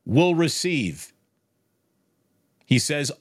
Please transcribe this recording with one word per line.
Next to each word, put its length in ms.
"We'll 300
receive," 800
he 120
says, 420